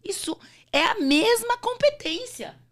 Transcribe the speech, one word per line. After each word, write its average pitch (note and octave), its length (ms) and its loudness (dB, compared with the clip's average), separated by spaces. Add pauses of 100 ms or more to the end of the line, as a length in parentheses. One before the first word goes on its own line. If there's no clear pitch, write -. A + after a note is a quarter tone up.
Isso F#4 340 -6 (340)
é D4 120 2
a G#4+ 160 0
mesma A4+ 580 2
competência. A#4+ 960 -2 (180)